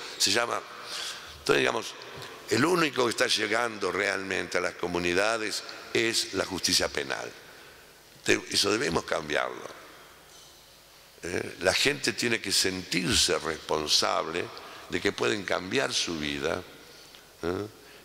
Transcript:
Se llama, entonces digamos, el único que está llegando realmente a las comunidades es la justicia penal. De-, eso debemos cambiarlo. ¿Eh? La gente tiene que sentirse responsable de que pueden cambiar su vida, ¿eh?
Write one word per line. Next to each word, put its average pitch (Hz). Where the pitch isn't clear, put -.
Se 101
llama, 110
entonces 139
digamos, 120
el 113
único 151
que 117
está 123
llegando 107
realmente 95
a -
las 90
comunidades 92
es 113
la 92
justicia 87
penal. 64
De-, 104
eso 101
debemos 135
cambiarlo. 71
¿Eh? 95
La 90
gente 135
tiene 117
que 98
sentirse 92
responsable 82
de 90
que 101
pueden 113
cambiar 92
su 85
vida, 76
¿eh? 95